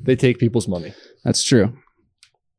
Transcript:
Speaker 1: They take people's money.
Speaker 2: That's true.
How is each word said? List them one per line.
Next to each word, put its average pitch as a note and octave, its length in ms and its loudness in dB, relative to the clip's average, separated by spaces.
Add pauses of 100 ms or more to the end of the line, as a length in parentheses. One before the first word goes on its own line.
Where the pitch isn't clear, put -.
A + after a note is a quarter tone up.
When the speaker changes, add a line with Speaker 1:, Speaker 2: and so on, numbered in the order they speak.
Speaker 1:
They C3 140 2
take B2 220 0
people's A2+ 280 0
money. F2 280 -8 (280)
Speaker 2:
That's - 220 -2
true. A#2 320 2 (840)